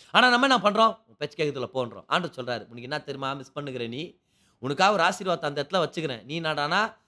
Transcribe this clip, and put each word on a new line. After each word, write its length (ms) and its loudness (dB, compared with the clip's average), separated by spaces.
ஆனா 260 6
நம்ம 120 4
என்ன 220 4
பண்றோம்? 360 4
உன் 100 -20
பேச்சு 280 -4
கேக்குதுல 200 -4
போன்றோம். 420 -6
ஆண்டவர் 380 -2
சொல்றாரு, 200 -6
"உனக்கு 180 -16
என்ன 160 -6
தெரியுமா 340 -6
miss 200 -12
பண்ணுகிற 340 -8
நீ? 280 -8
உனக்காக 340 2
ஒரு 100 2
ஆசீர்வாதத்தை 420 0
அந்த 180 -2
இடத்துல 120 -8
வச்சுக்கிறேன். 500 -2
நீ 160 -6
என்னடானா 560 -2